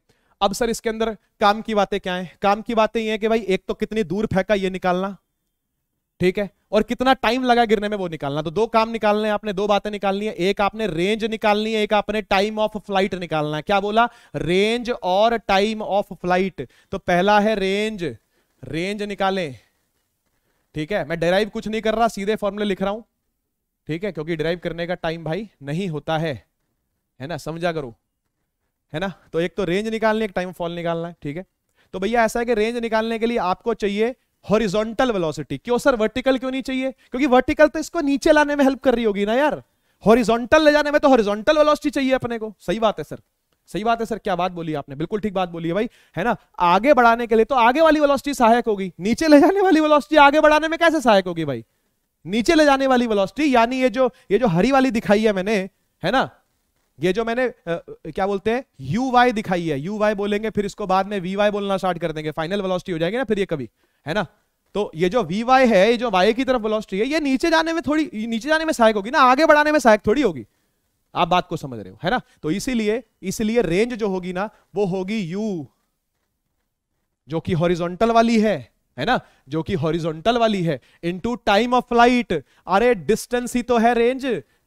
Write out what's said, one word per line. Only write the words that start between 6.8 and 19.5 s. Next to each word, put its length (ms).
कितना 340
टाइम 280
लगा 200
गिरने 240
में 80
वो 120
निकालना। 340
तो 80
दो 160
काम 220
निकालने 400
हैं 60
आपने, 180
दो 140
बातें 240
निकालनी 360
है, 80
एक 260
आपने 260
रेंज 380
निकालनी 480
है, 100
एक 120
आपने 300
time 340
of 220
flight 340
निकालना 420
है। 60
क्या 180
बोला? 280
range 540
और 440
time 400
of 260
flight। 500
तो 60
पहला 420
है 140
रेंज, 500
रेंज 420
निकालें, 500